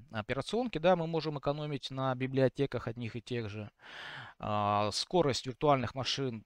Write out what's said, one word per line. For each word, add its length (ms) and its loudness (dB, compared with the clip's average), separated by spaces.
операционки, 680 -2
да, 180 6
мы 100 0
можем 320 -2
экономить 540 -2
на 240 0
библиотеках 720 2
одних 260 -6
и 60 -6
тех 280 -6
же. 220 -8
А, 500 2
скорость 560 2
виртуальных 480 2
машин 520 -4